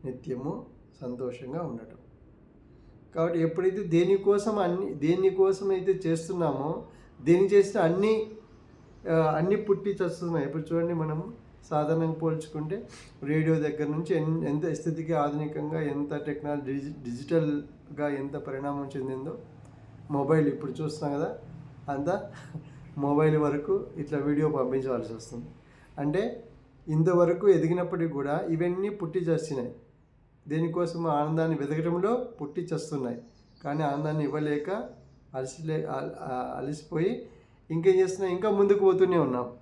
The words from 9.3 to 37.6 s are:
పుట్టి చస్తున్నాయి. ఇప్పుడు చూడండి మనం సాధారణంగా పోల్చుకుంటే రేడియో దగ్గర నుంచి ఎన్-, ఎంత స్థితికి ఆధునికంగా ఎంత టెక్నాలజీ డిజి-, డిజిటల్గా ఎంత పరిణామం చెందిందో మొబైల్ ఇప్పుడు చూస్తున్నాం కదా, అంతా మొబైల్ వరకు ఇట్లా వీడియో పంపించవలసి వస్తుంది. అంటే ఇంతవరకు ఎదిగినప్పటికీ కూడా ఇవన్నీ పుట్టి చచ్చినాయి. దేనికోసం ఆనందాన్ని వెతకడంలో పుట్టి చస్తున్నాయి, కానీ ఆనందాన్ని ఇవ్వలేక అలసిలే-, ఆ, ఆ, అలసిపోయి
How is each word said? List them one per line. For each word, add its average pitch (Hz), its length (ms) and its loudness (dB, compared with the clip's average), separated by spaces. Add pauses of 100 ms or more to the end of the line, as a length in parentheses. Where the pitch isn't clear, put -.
పుట్టి 202 340 0
చస్తున్నాయి. 170 560 -2
ఇప్పుడు 156 280 -4
చూడండి 170 200 0
మనం 160 400 -4 (360)
సాధారణంగా 160 420 2
పోల్చుకుంటే 160 760 -4 (340)
రేడియో 156 320 2
దగ్గర 147 320 0
నుంచి 160 300 -2
ఎన్-, 160 280 0
ఎంత 151 280 0
స్థితికి 160 400 -4
ఆధునికంగా 151 680 -2
ఎంత 143 340 -4
టెక్నాలజీ 147 580 -6
డిజి-, 139 320 -8
డిజిటల్గా 147 1040 -4
ఎంత 139 280 -4
పరిణామం 139 600 -6
చెందిందో 131 420 -6 (720)
మొబైల్ 147 380 4
ఇప్పుడు 135 240 -4
చూస్తున్నాం 151 480 -4
కదా, - 180 -4 (560)
అంతా 175 380 -4 (680)
మొబైల్ 151 380 4
వరకు 147 500 2 (100)
ఇట్లా 147 220 -4
వీడియో 147 300 2
పంపించవలసి 127 680 -2
వస్తుంది. 117 320 -12 (520)
అంటే 180 500 -2 (400)
ఇంతవరకు 175 600 6
ఎదిగినప్పటికీ 170 640 4
కూడా 139 260 0 (100)
ఇవన్నీ 175 420 0
పుట్టి 185 280 -4
చచ్చినాయి. 147 560 -2 (760)
దేనికోసం 165 580 -2
ఆనందాన్ని 156 520 2
వెతకడంలో 170 560 0 (280)
పుట్టి 143 180 -6
చస్తున్నాయి, 139 600 -6 (420)
కానీ 147 180 -2
ఆనందాన్ని 151 420 0
ఇవ్వలేక 147 460 -2 (640)
అలసిలే-, 156 520 -6
ఆ, 143 320 -6
ఆ, 127 400 -6
అలసిపోయి 156 720 -2 (420)